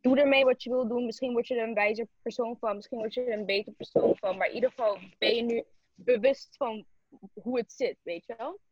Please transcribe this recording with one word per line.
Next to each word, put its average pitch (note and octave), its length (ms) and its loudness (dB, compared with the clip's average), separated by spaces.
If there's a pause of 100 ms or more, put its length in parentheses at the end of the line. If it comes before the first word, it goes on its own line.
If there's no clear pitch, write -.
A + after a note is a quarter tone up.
doe C4 180 4
ermee C4+ 260 6
wat B3+ 180 2
je A#3+ 60 -10
wil B3 180 0
doen. A#3+ 180 -2
Misschien A#3+ 260 -6
word A#3+ 160 -2
je C4 80 -4
er A3+ 120 -2
een A#3 60 -8
wijzer G#3+ 340 0 (140)
persoon A#3 380 -6
van. G#3 160 -2
Misschien G#3 220 -12
word A3 160 -6
je B3 100 -4
er A3+ 160 -2
een G3+ 60 -6
beter G3+ 280 0
persoon - 440 2
van. F#3+ 200 -2
Maar F#3 100 0
in - 60 -2
ieder A#3+ 160 0
geval G#3 280 -2 (200)
ben - 180 4
je A#3 60 0
nu A#3 220 0 (320)
bewust A3 640 2
van A3 280 -6 (480)
hoe A#3+ 240 -4
het A#3 140 -4
zit, F#3+ 320 -4
weet E3+ 220 -8
je A3+ 120 -12
wel? D4+ 220 -10 (120)